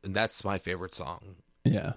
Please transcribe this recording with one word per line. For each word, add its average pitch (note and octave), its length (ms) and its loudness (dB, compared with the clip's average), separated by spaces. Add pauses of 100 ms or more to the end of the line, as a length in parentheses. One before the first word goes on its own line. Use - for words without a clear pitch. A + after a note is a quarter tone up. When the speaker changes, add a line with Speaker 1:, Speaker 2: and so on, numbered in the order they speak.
Speaker 1:
and G2 140 -4
that's A2 280 2
my G2 140 0
favorite F2+ 360 -4
song F2 420 -10 (260)
Speaker 2:
Yeah. - 340 4